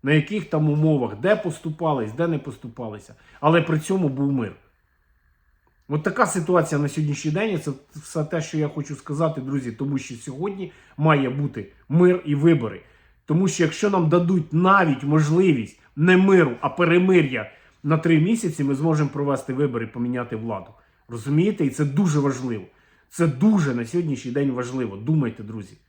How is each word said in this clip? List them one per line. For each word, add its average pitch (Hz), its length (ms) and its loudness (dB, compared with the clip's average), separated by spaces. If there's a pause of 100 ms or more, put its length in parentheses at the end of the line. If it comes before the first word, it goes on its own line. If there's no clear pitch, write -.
На 143 100 2
яких 156 320 0
там 151 240 0
умовах, 147 500 0
де 196 160 2
поступались, 151 760 -4
де 165 140 -2
не 160 120 -2
поступалися. 113 760 -14 (240)
Але 160 220 4
при 160 180 0
цьому 185 300 -2
був 139 220 -2
мир. 117 240 -4 (1300)
От 151 160 -2
така 202 220 2
ситуація 170 560 0
на 143 60 0
сьогоднішній 151 440 -2
день. 190 280 -2
Це 147 120 -6 (240)
все 156 280 -6
те, 156 180 -4
що 156 160 -6
я 151 100 0
хочу 147 280 -8
сказати, 151 460 -4
друзі, 131 300 -6
тому 139 260 -4
що 131 180 -10
сьогодні 180 560 -10 (260)
має 147 320 2
бути 139 420 -6 (180)
мир 180 360 4
і 143 100 0
вибори. 139 460 2 (440)
Тому 180 220 2
що 175 160 0
якщо 202 260 0
нам 175 200 2
дадуть 175 440 2
навіть 175 500 2
можливість 151 760 2 (160)
не 180 220 6
миру, 185 340 6 (100)
а 143 80 -2
перемир'я 170 840 2 (320)
на 151 140 2
три 165 220 4
місяці, 180 440 0
ми 139 120 0
зможемо 151 340 0
провести 139 440 -4
вибори 127 320 -2
і - 20 -16
поміняти 120 480 -6
владу. 107 320 -8 (400)
Розумієте? 147 580 0
І 135 40 0
це 151 160 -2
дуже 147 340 0
важливо. 127 440 -4 (460)
Це 170 180 0
дуже 147 480 2
на 117 100 -4
сьогоднішній 139 460 -4
день 139 200 0
важливо. 123 460 -6
Думайте, 120 460 -2
друзі. 107 340 -14 (120)